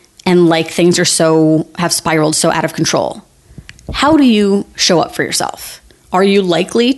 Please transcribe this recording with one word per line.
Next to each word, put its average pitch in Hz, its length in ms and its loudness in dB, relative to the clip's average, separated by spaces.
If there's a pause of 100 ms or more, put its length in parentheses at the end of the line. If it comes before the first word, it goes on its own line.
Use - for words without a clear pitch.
(260)
and 180 240 4
like 165 200 0
things 175 300 2
are 175 60 0
so, 160 600 2 (120)
have 170 120 -2
spiraled 156 440 0
so 165 160 0
out 165 140 -2
of 156 80 -8
control, 160 500 -4 (680)
how 302 260 2
do 294 60 4
you 208 420 2 (100)
show 175 240 0
up - 160 -4
for - 80 -4
yourself? - 580 -8 (300)
Are 190 120 0
you 196 200 2
likely 190 540 0